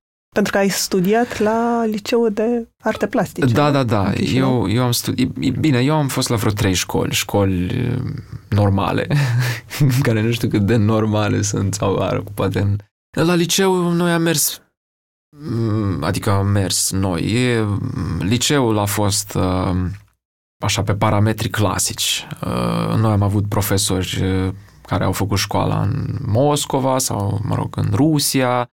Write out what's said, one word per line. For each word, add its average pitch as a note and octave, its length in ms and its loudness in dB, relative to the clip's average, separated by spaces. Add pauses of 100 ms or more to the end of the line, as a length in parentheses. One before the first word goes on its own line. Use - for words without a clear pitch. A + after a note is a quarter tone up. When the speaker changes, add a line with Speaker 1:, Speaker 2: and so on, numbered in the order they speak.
(360)
Speaker 1:
Pentru G3+ 160 0
că G#3 60 0
ai G3 120 4
studiat G3+ 720 0
la A#3 460 0
Liceul A3 480 0
de A#3 340 -2 (160)
Arte G#3+ 240 -2
Plastice, D#3+ 460 0
Speaker 2:
Da, D3 120 4
Speaker 1:
nu? D3 60 4
Speaker 2:
da, C3+ 120 2
da. G#2+ 240 0
Speaker 1:
În G2 60 0
Chișinău. C3 380 0
Speaker 2:
Eu, B2 180 0
eu A#2+ 140 2
am B2 80 2
studi-, - 300 -2
e, - 260 -2
e, - 20 2
bine, C3 300 2
eu C#3 160 2
am D3 120 0
fost B2+ 220 -2
la B2 60 0
vreo G#2+ 160 0
trei G2+ 220 2
școli, - 400 -2
școli, F2+ 760 0
uh, - 120 -2 (500)
normale, G2 580 2 (500)
<laughs> C3 440 0
care A2+ 200 2
nu A#2 100 0
știu A#2 160 -2
cât G#2 140 0
de G2+ 140 2
normale G#2 680 2
sunt G2+ 320 -2
sau G2+ 280 0
ar, G#2 220 -2 (100)
poate... G2+ 260 -2
În... G2+ 180 0 (480)
La F3 100 2
liceu F3 560 2
noi E3+ 200 2
am E3 100 2
mers, E3 400 0 (760)
mm, G#2+ 680 -2
adică - 280 -2
am G2 160 0
mers G2+ 440 0
noi. F#2+ 400 -2
E, A#2+ 300 2
mm, G2 580 -2
liceul A#2+ 580 2
a G#2 80 2
fost, G2+ 480 -2
uh, F#2 520 0 (800)
așa, G2+ 200 -2
pe G2+ 120 0
parametri G#2+ 540 0
clasici. - 760 -2 (180)
Uh, A2+ 520 -2
noi A2 140 2
am G2+ 100 2
avut G2+ 260 0
profesori, G2 760 -2
uh, F#2+ 300 0 (320)
care F#2+ 180 -2
au G2 80 0
făcut G2+ 260 -2
școala G2+ 440 -2
în G2+ 440 -2
Moscova C3 720 0
sau, G#2 460 -2
mă G#2+ 120 -2
rog, G#2+ 220 -4
în G#2 160 0
Rusia. C3 840 2